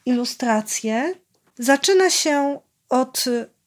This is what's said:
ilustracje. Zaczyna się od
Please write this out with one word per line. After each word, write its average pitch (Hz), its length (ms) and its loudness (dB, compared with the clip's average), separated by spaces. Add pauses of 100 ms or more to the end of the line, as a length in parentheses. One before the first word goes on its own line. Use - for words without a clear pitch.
ilustracje. 240 1080 -2 (440)
Zaczyna 330 520 4
się 285 500 0 (280)
od 262 360 -2 (420)